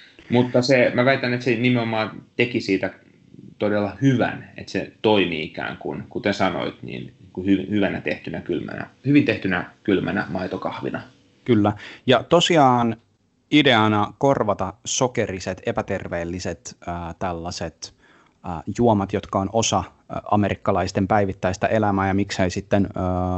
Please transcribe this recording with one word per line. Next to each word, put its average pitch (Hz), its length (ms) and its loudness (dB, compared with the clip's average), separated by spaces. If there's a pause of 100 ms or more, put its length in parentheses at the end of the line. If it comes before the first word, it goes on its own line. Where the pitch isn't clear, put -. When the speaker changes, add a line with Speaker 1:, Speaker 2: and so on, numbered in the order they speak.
(300)
Speaker 1:
Mutta 123 320 2
se, 127 320 4
mä 123 100 2
väitän, 127 300 2
että 123 100 -6
se 123 120 2
nimenomaan 113 680 0 (140)
teki 120 240 0
siitä 95 300 -2 (680)
todella 104 440 -2
hyvän, 123 540 0
että - 160 -14
se 92 200 -4 (100)
toimii 87 400 2
ikään 76 340 -8
kuin, - 320 -8
kuten - 260 -2
sanoit, 85 480 -2
niin, 64 200 -10 (180)
niin - 120 -20
kuin 92 140 -8
hy-, 98 240 2
hyvänä 98 300 0
tehtynä - 400 -6
kylmänä, - 500 -6 (160)
hyvin 143 180 4
tehtynä 92 460 -2 (120)
kylmänä 92 480 0
maitokahvina. 90 680 -6 (440)
Speaker 2:
Kyllä. 104 280 4 (340)
Ja 120 160 4
tosiaan 131 760 4 (540)
ideana 110 680 4
korvata 104 560 0 (100)
sokeriset, 98 840 -4
epäterveelliset, 92 1080 -6 (100)
ää, 85 320 -8
tällaiset, 85 760 -8 (500)
ää, 85 180 -8 (160)
juomat, 107 340 4
jotka 101 260 -2
on 95 140 -2
osa 113 320 0 (460)
amerikkalaisten 95 800 0
päivittäistä 98 580 0
elämää 98 420 2
ja 95 60 0
miksei 98 360 0
sitten, 98 360 0
ö, - 120 -10 (400)